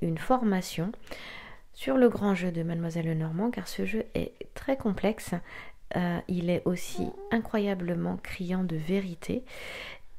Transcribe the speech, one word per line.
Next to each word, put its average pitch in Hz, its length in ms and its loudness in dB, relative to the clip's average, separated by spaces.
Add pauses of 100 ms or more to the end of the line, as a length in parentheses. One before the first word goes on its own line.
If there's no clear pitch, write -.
une 165 160 2
formation 202 720 2 (800)
sur 269 240 2
le 247 120 10
grand 202 260 4
jeu 180 160 0
de 165 100 0
Mademoiselle 165 460 0
Lenormand, 160 440 2
car 196 160 -4
ce - 180 -2
jeu 202 280 0
est - 200 -2 (200)
très - 240 0
complexe. 214 560 0 (640)
Euh, 175 320 2
il 175 240 2
est 175 140 2
aussi 180 440 0 (220)
incroyablement 185 840 0
criant 185 460 -2
de 170 120 0
vérité. 180 680 0 (760)